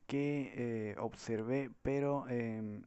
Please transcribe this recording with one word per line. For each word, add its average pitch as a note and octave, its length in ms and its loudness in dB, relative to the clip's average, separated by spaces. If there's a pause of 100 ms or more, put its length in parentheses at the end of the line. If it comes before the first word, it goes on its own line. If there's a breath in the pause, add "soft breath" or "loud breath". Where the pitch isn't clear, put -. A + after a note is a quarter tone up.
que, C#3+ 480 0
eh, A2+ 420 0
observé, A#2 720 0 (120)
pero, C#3 460 2
em, A2 580 -2